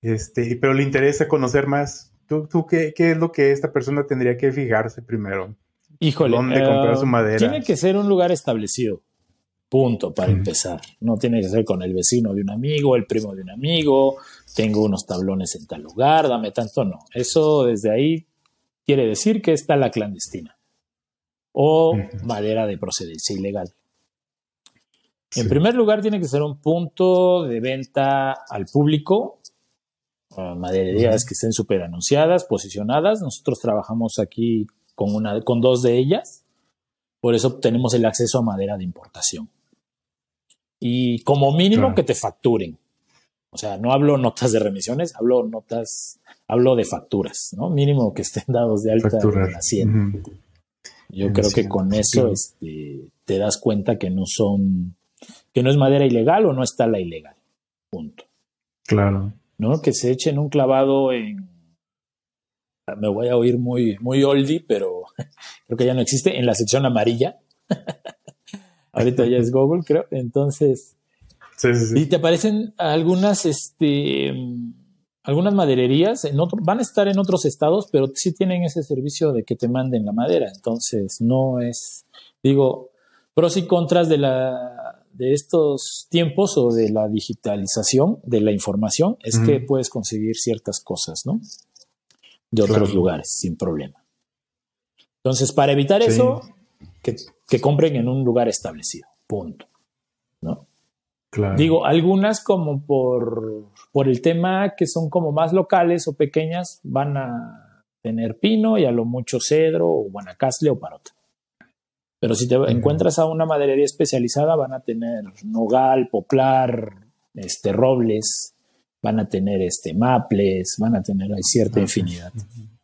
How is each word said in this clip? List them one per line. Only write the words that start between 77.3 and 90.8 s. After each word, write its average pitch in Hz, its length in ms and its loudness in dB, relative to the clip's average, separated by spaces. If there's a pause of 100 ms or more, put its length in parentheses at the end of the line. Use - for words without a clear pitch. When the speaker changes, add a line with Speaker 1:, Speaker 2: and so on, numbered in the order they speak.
Speaker 2:
estados, 165 440 0
pero 135 240 2
sí - 200 -2
tienen 180 280 0
ese 165 200 -2
servicio 143 500 -2
de 117 120 -2
que 117 120 -4
te 120 120 -2
manden 127 360 -2
la 104 80 -4
madera. 107 420 0
Entonces, 113 640 -6
no 127 400 0
es, - 440 -8 (380)
digo, 135 480 2 (440)
pros 165 220 2
y 190 100 -2
contras 175 440 2
de 156 80 4
la, 127 840 -4 (100)
de 127 200 0
estos 143 800 0
tiempos 170 480 2
o 120 140 4
de 113 180 2
la 107 180 0
digitalización 107 1120 0
de 120 200 0
la 107 100 2
información 107 720 -2
es 113 160 0
que 113 200 4
Speaker 1:
Ujú. 120 80 -8
Speaker 2:
puedes 131 240 0
conseguir 110 460 -4
ciertas 113 440 -4